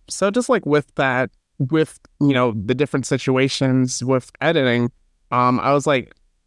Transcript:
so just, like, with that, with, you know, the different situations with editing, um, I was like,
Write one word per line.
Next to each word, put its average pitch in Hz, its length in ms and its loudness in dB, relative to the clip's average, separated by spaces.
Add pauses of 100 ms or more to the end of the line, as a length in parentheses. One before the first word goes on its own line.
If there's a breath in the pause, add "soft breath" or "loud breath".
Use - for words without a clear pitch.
so 202 240 -2
just, 240 160 -2
like, 226 180 0
with 147 300 0
that, 131 360 -2 (260)
with, 156 420 -2 (220)
you 143 120 4
know, 123 200 2 (120)
the 123 80 -2
different 135 320 -2
situations 131 960 0
with 127 360 -2
editing, 127 520 0 (400)
um, 123 280 2
I 135 140 0
was 143 120 0
like, 139 280 -2 (340)